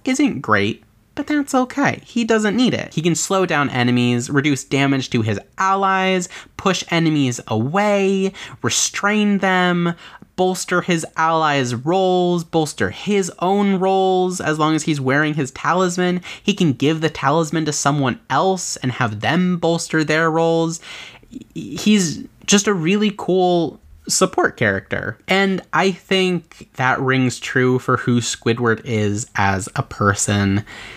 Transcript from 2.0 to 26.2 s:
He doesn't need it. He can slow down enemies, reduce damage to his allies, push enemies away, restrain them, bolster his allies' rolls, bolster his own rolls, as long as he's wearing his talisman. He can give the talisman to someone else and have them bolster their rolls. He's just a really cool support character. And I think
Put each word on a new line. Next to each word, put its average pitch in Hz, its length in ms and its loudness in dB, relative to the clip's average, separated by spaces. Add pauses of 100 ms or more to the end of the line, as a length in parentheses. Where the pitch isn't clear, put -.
He 233 220 -4
doesn't 214 320 2
need 233 160 2
it. - 220 -8
He 156 60 -2
can 165 140 2
slow 190 300 0
down 147 240 0
enemies, 123 600 2
reduce 143 360 0
damage 139 460 0
to 120 100 2
his 104 180 -2 (180)
allies, 190 680 0 (300)
push - 340 -2
enemies 156 560 2
away, 190 880 0 (280)
restrain 202 760 0
them, 180 560 0 (420)
bolster 185 460 0
his 165 220 -2 (120)
allies' 151 580 0
rolls, 175 680 2
bolster 151 480 -2
his 196 480 -2
own 196 400 2
rolls, 185 600 2
as 156 200 -2
long 156 160 2
as 151 80 -2
he's 147 180 0
wearing 143 320 2
his 147 160 -2
talisman. 180 720 0 (220)
He 202 100 0
can 160 200 2
give 151 280 0
the 160 80 0
talisman 156 560 0
to 147 80 -2
someone 139 460 0 (100)
else 180 480 0
and 127 140 -2
have 107 300 -4
them 175 360 2
bolster 165 460 0
their 160 260 0
rolls. 165 500 0 (760)
He's 170 680 0 (200)
just 202 220 2
a 208 80 2
really 196 420 0
cool 180 640 0 (280)
support - 500 0
character. 98 600 -2 (100)
And 190 360 0 (100)
I 180 160 2
think 180 840 -2